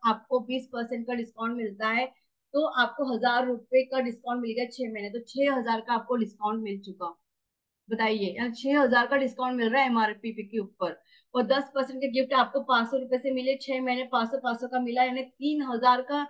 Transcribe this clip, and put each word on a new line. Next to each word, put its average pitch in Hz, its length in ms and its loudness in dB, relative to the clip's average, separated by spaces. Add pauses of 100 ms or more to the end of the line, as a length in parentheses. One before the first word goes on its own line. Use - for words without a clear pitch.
आपको 226 340 2
बीस 254 260 -4
परसेंट 233 400 -6
का 247 80 -4
डिस्काउंट 233 420 -4
मिलता 220 320 -4
है, 233 180 0 (460)
तो 302 140 2
आपको 254 480 0
हजार 240 320 2
रुपए 254 360 2
का 262 180 -2
डिस्काउंट 240 420 -4
मिल 233 100 -4
गया 240 120 -4
छह 240 280 -6
महीने, 208 180 -8
तो 233 80 -6
छह 269 400 0
हजार 226 220 0
का 240 140 -2
आपको 247 220 -2
डिस्काउंट 214 460 -2
मिल 202 180 -6
चुका। 180 360 -10 (760)
बताइए, 220 480 0
यानी 240 140 -2
छह 269 280 2
हजार 240 260 6
का 262 100 2
डिस्काउंट 254 400 -2
मिल 226 140 2
रहा 269 120 4
है 262 60 2
एमआरपी 220 540 -2
के 214 160 -8
ऊपर, 185 420 -6 (340)
और 247 80 2
दस 269 320 2
परसेंट 262 240 -2
के 269 100 0
गिफ्ट 254 240 0
आपको 254 280 4
पाँच 233 280 2
सौ 269 80 0
रुपए 254 220 0
से 269 120 -2
मिले, 262 260 0
छह 262 260 -4
महीने 254 220 -2
पाँच 233 260 0
सौ, 269 80 -2
पाँच 240 220 -4
सौ 247 80 -6
का 254 120 -2
मिला, 247 220 2
यानी 254 200 0
तीन 294 400 -4
हजार 247 400 4
का 285 280 -2